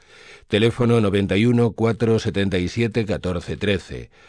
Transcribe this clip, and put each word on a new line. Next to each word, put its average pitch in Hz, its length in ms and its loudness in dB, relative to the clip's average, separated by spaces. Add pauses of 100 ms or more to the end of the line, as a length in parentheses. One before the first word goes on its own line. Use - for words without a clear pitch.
(480)
Teléfono 117 520 2
noventa 98 380 2
y 113 80 4
uno 120 260 2
cuatro 113 460 0
setenta 98 400 -2
y 90 100 -2
siete 117 380 -2
catorce 87 500 -4
trece. 80 540 -4 (180)